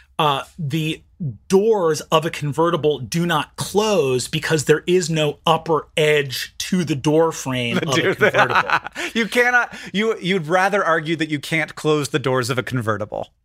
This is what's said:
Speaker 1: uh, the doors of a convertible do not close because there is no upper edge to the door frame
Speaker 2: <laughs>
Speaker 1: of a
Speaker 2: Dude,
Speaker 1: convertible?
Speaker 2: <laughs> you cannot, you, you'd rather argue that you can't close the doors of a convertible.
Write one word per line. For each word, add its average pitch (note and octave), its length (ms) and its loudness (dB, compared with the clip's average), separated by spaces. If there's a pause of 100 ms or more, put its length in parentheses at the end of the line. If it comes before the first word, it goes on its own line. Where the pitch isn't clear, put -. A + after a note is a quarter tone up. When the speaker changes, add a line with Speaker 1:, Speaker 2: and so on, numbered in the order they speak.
(200)
Speaker 1:
uh, C#3+ 240 0 (160)
the D#3 420 -4 (460)
doors F#3+ 540 2
of D#3+ 240 2
a D#3+ 40 -2
convertible D3+ 720 0
do E3 260 -2
not D#3+ 300 -2
close D#3 720 0
because D#3 380 -2
there D#3 220 4
is F3 220 2
no D#3 360 0
upper D#3+ 500 2
edge D3+ 600 0
to F3+ 260 -2
the D3+ 120 -2
door D#3 360 2
frame B2+ 460 -4
Speaker 2:
<laughs> E3+ 40 -2
Speaker 1:
of - 80 -2
a - 40 0
Speaker 2:
Dude, D3 240 2
Speaker 1:
convertible? F#3 640 2 (160)
Speaker 2:
<laughs> D#4+ 180 -8
you A3+ 140 0
cannot, A#3+ 460 2 (200)
you, G#3+ 260 0
you'd F3+ 280 -2
rather F#3 360 2
argue E3 320 0
that D#3 140 -2
you D3 100 -2
can't D#3 360 -4
close D3+ 340 0
the D3 100 -2
doors B2+ 300 0
of B2+ 80 -2
a A#2+ 60 0
convertible. G#2+ 680 -6 (120)